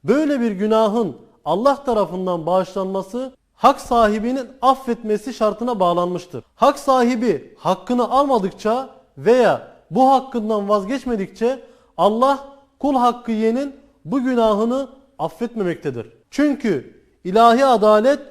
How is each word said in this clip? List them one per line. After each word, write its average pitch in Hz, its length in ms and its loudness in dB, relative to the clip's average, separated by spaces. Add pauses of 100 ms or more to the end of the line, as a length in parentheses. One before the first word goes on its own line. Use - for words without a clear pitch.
böyle 277 380 -2
bir 233 100 -2
günahın 214 640 -2 (300)
Allah 233 380 0
tarafından 185 640 -4
bağışlanması 190 840 -4 (220)
hak 269 280 2
sahibinin 233 640 0 (140)
affetmesi 233 720 -2
şartına 220 460 -4
bağlanmıştır. 175 640 -2 (120)
Hak 262 240 2
sahibi 240 800 0
hakkını 208 540 -2
almadıkça 247 760 0 (280)
veya 185 500 2 (240)
bu 254 180 4
hakkından 220 600 -2
vazgeçmedikçe 226 920 -2 (380)
Allah 233 420 2 (400)
kul 277 160 0
hakkı 240 360 0
yiyenin 226 440 -2 (300)
bu 240 180 -4
günahını 233 680 0 (300)
affetmemektedir. 165 880 -6 (240)
Çünkü 247 720 -2 (200)
ilahi 233 420 4
adalet 220 540 4 (120)